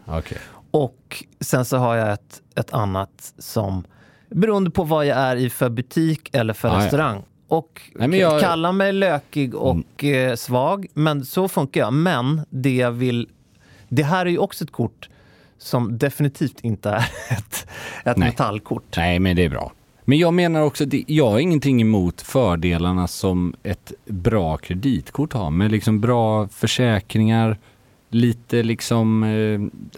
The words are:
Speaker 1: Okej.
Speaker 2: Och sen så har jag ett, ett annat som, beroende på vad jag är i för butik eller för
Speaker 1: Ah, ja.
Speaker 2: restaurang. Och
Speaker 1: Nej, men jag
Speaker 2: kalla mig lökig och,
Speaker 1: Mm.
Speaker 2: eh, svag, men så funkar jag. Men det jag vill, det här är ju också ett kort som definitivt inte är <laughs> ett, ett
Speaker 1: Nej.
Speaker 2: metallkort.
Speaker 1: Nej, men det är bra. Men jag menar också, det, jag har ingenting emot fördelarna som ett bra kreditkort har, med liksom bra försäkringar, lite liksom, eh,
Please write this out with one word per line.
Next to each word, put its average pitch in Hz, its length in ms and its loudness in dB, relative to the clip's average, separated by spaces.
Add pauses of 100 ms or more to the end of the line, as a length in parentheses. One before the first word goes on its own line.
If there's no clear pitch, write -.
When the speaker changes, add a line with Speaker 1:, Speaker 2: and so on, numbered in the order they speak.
Speaker 1:
Okej. 80 320 -6 (340)
Speaker 2:
Och - 520 -2 (160)
sen 127 260 0
så 131 120 0
har 120 180 2
jag 110 180 0
ett, - 280 -12 (140)
ett - 180 -4
annat 98 640 -4
som, 95 460 -4 (460)
beroende 196 420 0
på 190 120 0
vad 156 220 0
jag 131 120 2
är 127 180 2
i 123 140 0
för 127 200 -2
butik 156 640 -2
eller 110 200 0
för - 160 -2
Speaker 1:
Ah, 85 40 2
ja. 90 120 2
Speaker 2:
restaurang. 123 380 0 (240)
Och - 340 -4 (140)
Speaker 1:
Nej, 120 120 -2
men 180 120 2
jag 160 220 4
Speaker 2:
kalla 170 300 2
mig 196 220 2
lökig 147 640 0
och, 127 220 0 (240)
Speaker 1:
Mm. 131 280 2
Speaker 2:
eh, 120 60 -2
svag, 143 580 -2
men 147 320 0
så 190 220 -2
funkar 156 340 -2
jag. 113 120 0
Men 151 560 0
det 131 260 0
jag 123 160 2
vill, 120 380 -2 (600)
det 131 140 2
här 180 220 0
är 180 40 0
ju 175 80 0
också 190 260 -2
ett 151 80 -8
kort - 380 -6 (480)
som 120 400 -2
definitivt 139 640 -2
inte 107 280 -4
är 104 80 0 (220)
<laughs> - 100 -14
ett, - 380 -8 (380)
ett 120 120 0
Speaker 1:
Nej. 98 120 2
Speaker 2:
metallkort. 110 680 -4
Speaker 1:
Nej, 87 220 2
men 92 160 2
det 87 100 4
är 78 40 0
bra. 65 220 -6 (340)
Men 135 120 4
jag 170 160 4
menar 170 280 2
också, 151 240 0
det, 135 220 -2
jag 151 240 4
har 107 80 4
ingenting 143 420 2
emot 104 400 2
fördelarna 90 840 0
som 90 560 -2
ett - 300 -8 (120)
bra 92 520 -2
kreditkort 110 760 -4
har, 95 180 -2
med 98 200 2
liksom 107 300 0
bra 110 460 2
försäkringar, 113 1120 0 (520)
lite 117 540 0
liksom, 113 600 0
eh, 107 380 0 (360)